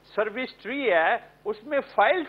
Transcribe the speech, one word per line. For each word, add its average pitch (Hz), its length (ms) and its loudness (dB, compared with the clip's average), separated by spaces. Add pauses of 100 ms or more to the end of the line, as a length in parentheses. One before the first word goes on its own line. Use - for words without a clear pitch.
सर्विस 214 580 -6
ट्री 269 200 -6
है, 185 500 2 (140)
उसमें 254 340 -4
फाइल्स 277 480 2